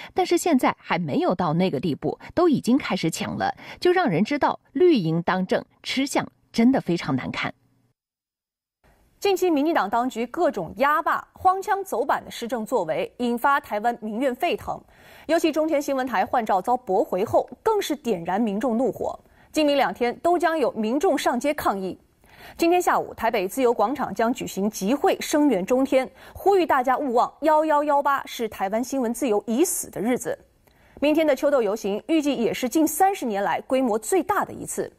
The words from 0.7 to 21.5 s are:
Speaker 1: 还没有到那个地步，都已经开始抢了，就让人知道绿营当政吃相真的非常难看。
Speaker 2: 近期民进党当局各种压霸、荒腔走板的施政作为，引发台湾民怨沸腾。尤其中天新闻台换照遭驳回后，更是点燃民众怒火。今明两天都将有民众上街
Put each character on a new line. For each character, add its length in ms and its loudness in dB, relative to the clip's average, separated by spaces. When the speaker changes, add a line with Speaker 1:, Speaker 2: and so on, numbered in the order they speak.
Speaker 1:
还 220 -4
没 200 -2
有 140 2
到 200 0
那 180 2
个 80 -2
地 160 -2
步， 240 -6
都 140 6
已 100 2
经 180 2
开 200 -2
始 120 0
抢 280 -6
了， 180 -2
就 140 4
让 160 2
人 160 2
知 120 -2
道 220 0
绿 220 6
营 260 0
当 260 0
政 160 0
吃 240 -4
相 240 -2
真 180 4
的 120 2
非 160 -2
常 180 -2
难 160 -4
看。 220 -6
Speaker 2:
近 160 2
期 120 2
民 160 2
进 80 2
党 160 2
当 200 0
局 180 -6
各 240 0
种 280 -8
压 220 2
霸、 300 -2
荒 300 2
腔 200 -2
走 220 -4
板 220 -2
的 40 -18
施 160 -10
政 200 -4
作 180 0
为， 260 -4
引 180 -2
发 200 2
台 220 -4
湾 220 -2
民 180 -6
怨 160 0
沸 220 -2
腾。 200 -8
尤 120 2
其 100 2
中 160 0
天 160 0
新 140 -4
闻 100 -2
台 200 0
换 200 -2
照 160 0
遭 140 0
驳 260 0
回 220 -2
后， 260 0
更 180 2
是 140 -4
点 300 -4
燃 140 -2
民 200 0
众 180 -2
怒 140 0
火。 260 -6
今 140 2
明 100 2
两 160 2
天 280 -4
都 180 2
将 180 2
有 180 0
民 260 -2
众 180 2
上 200 0
街 180 0